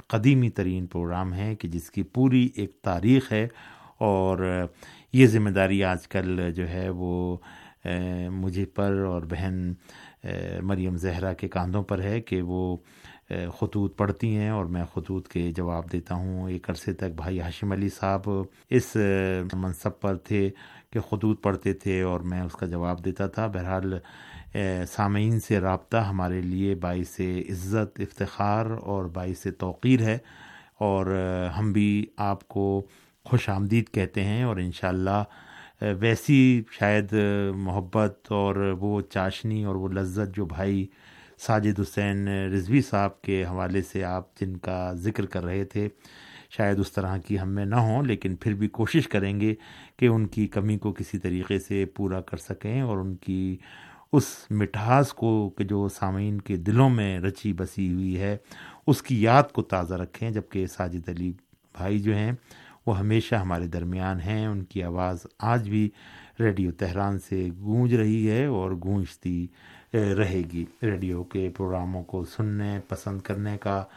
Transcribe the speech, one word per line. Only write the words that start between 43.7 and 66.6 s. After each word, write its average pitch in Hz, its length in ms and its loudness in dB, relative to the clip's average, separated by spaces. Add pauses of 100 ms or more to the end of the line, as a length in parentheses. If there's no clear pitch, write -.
سے 95 220 -4
آپ 90 360 -6
جن 95 160 -4
کا 90 380 -2
ذکر 98 320 -2
کر 92 180 -4
رہے 92 200 -2
تھے، 104 240 -2 (600)
شاید 101 280 2
اس 98 140 0
طرح 92 240 0
کی 92 240 -2
ہم 92 80 -2
میں 98 160 -2
نہ 98 100 -2
ہوں، 117 280 4
لیکن 98 340 0
پھر 107 180 -2
بھی 104 140 0
کوشش 113 400 2
کریں 101 320 0
گے 107 140 2 (420)
کہ 127 100 4
ان 113 200 4
کی 104 200 0
کمی 104 320 0
کو 104 140 -2
کسی - 260 -6
طریقے 92 400 -2
سے 98 260 -2
پورا 92 360 -2
کر 87 160 -8
سکیں، 107 440 -4
اور 113 180 0
ان 95 160 -2
کی 95 420 -2 (560)
اس 147 120 6 (260)
مٹھاس 113 640 2
کو 110 460 2
کہ 104 60 0
جو 101 240 0
سامعین 101 520 -2
کے 98 160 -4
دلوں 110 340 6
میں 98 300 0
رچی 95 320 -2
بسی 92 400 -2
ہوئی 92 280 0
ہے، 101 160 -2 (500)
اس 147 160 4
کی 113 200 0
یاد 127 300 6
کو - 100 0
تازہ 90 320 -2
رکھیں۔ 90 360 -6
جبکہ 98 360 -4
ساجد 87 420 -6
علی 90 240 -4 (420)
بھائی 101 240 -2
جو 104 160 2
ہیں، 107 180 0 (540)
وہ 104 120 2
ہمیشہ 110 360 2
ہمارے 90 320 0
درمیان 90 540 -4
ہیں، 107 260 -2
ان 101 180 -4
کی 92 180 -6
آواز 87 440 -2 (120)
آج 113 300 2
بھی 107 220 2 (500)
ریڈیو 95 300 2